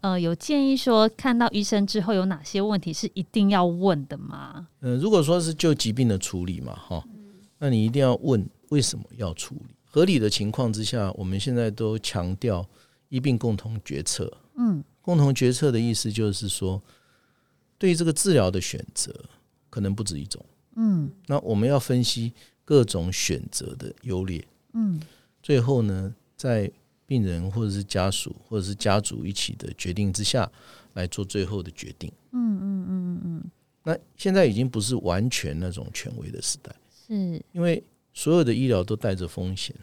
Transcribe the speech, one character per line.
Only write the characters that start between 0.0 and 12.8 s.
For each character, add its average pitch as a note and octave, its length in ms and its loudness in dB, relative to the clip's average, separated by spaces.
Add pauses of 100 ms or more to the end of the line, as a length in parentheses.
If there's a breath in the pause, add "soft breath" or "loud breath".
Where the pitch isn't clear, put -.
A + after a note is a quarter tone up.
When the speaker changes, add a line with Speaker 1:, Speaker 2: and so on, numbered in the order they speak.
Speaker 1:
呃， F#3 200 0
有 E3+ 140 0
建 C#4+ 320 0
议 C4+ 100 4
说 A3 340 6
看 A#3+ 260 0
到 A#3 140 4
医 G#3 140 0
生 G3+ 220 2
之 G#3+ 140 0
后 F#3+ 120 0
有 F#3 140 2
哪 E3 180 -4
些 - 160 -2
问 G3+ 200 2
题 E3 120 -6
是 - 220 -4
一 F#3+ 80 -6
定 G3+ 280 2
要 F#3 140 4
问 F3 440 2
的 C#3+ 100 -10
吗？ C#3+ 500 -14 (120)
Speaker 2:
呃， B2 160 0
如 D3+ 120 0
果 G3+ 140 8
说 E3+ 180 4
是 D#3+ 140 -2
就 D#3 180 4
疾 A2+ 200 0
病 B2 140 2
的 G2+ 120 2
处 F2+ 260 -4
理 F2 160 -6
嘛， A#1+ 140 -10
哈， - 320 -8
Speaker 3:
嗯。 - 280 -20 (240)
Speaker 2:
那 C#3+ 120 0
你 A2 140 4
一 A2+ 40 4
定 C#3 140 2
要 B2+ 140 4
问 A#2+ 280 2 (240)
为 D3 140 2
什 - 160 -2
么 G#2 60 -10 (120)
要 G2 180 -6
处 - 200 -12 (140)
理。 - 60 -20 (100)
合 D3+ 200 4
理 F#3 140 4
的 G#2+ 100 2
情 G#2 220 0
况 A#2 220 -2
之 G#2+ 120 -4
下， G#2 280 -2
我 - 120 -8
们 F#2+ 140 -2
现 B2+ 160 -2
在 A#2 160 0
都 A2 300 -4
强 F2+ 360 -4
调 F#2 300 -2 (420 soft breath)